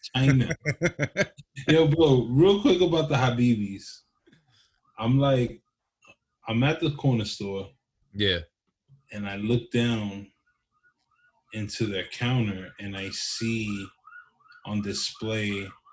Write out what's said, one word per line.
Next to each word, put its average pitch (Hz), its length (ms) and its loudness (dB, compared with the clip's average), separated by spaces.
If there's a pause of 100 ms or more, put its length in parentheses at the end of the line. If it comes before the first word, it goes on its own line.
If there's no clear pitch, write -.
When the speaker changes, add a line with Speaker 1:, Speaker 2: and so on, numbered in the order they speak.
(140)
Speaker 1:
China. 131 400 4 (540)
Speaker 2:
<laughs> - 600 -6
Speaker 1:
Yo, 156 200 6
bro, 143 420 4
real 190 320 6
quick 180 180 4
about 160 280 2
the 143 80 0
Habibis. 120 840 0 (960)
I'm 123 180 2
like, 135 420 2 (840)
I'm 113 160 0
at 156 160 2
the 151 140 -2
corner 123 320 0
store. 98 460 -8 (440)
Speaker 2:
Yeah. 98 240 0 (720)
Speaker 1:
And 104 160 -10
I 98 60 -10
look 110 380 -2
down 107 560 -4 (1300)
into 107 320 -4
their 95 260 -6
counter 110 560 -2 (100)
and 98 180 -10
I 95 140 -8
see 107 760 -6 (840)
on 104 140 -4
display 101 880 -6 (240)